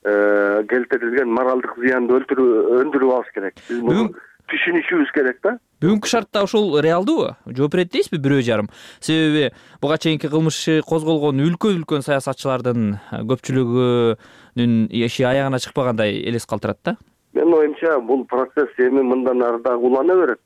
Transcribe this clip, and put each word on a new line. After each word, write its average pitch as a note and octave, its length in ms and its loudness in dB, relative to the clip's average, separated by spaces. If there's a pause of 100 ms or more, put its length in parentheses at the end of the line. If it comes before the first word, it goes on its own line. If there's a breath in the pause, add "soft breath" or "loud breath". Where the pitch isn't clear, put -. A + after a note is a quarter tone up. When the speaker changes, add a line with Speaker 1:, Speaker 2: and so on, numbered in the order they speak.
Speaker 1:
э, G#2 640 2
келтирилген A#2+ 600 -2
моралдык B2+ 480 -2
зыянды B2 360 0
өлтүрүү-, B2+ 680 2
өндүрүп C3 320 2
алыш A#2+ 200 -2
керек. G2 200 -8 (160)
Биз A#2+ 120 -4
муну F3+ 280 2
Speaker 2:
Бүгүн - 60 -14 (320 loud breath)
Speaker 1:
түшүнүшүбүз E3 680 -2
керек B2+ 300 0
да. A#3 140 -2 (240)
Speaker 2:
Бүгүнкү G#3 260 0
шартта A3 360 -2
ошол G3 380 0
реалдуубу? F3+ 640 0
Жооп C3 300 -2
берет F3+ 180 0
дейсизби C4+ 260 -2
бирөө C#3 240 2
жарым? A2 280 -2 (300 loud breath)
Себеби D3+ 520 0 (300 loud breath)
буга D3 160 0
чейинки D#3 300 -2
кылмыш D#3 300 0
иши D#3+ 240 0
козголгон D#3 580 0
үлкөн-үлкөн E3 640 0
саясатчылардын, B2+ 960 -2 (140)
э, A2 120 -8
көпчүлүгүнүн A#2+ 1700 0
иши A#2 340 -2
аягына C3+ 360 0
чыкпагандай A2 580 -2 (100)
элес A#2 180 -4
калтырат G#2 380 -6
да. G3 140 -4 (360)
Speaker 1:
Менин D#3 200 2
оюмча D3+ 460 2
бул A#2+ 260 -2
процесс B2+ 520 -2
эми B2+ 260 2
мындан B2+ 400 0
ары A#2 180 0
дагы B2 240 0
улана C3+ 300 2
берет. D3+ 300 2